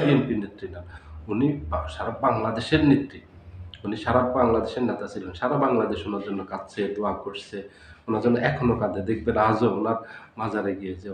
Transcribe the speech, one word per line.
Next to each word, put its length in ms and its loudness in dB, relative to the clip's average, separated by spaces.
বিএনপির 380 4
নেত্রী 320 -10
না, 60 -12
উনি 160 2
বা-, 240 -2
সারা 160 -6
বাংলাদেশের 640 2
নেত্রী, 300 2
উনি 180 -2
সারা 180 4
বাংলাদেশের 440 2
নেতা 300 -2
ছিলেন। 200 -8
সারা 220 0
বাংলাদেশ 420 2
ওনার 200 -4
জন্য 120 -4
কাঁদছে, 300 -6
দোয়া 180 -2
করছে, 440 -10
ওনার 160 0
জন্য 120 4
এখনও 320 2
কাঁদে। 280 0
দেখবেন 280 0
আজও 300 6
ওনার 180 0
মাজারে 420 -2
গিয়ে 160 -6
যে 180 -12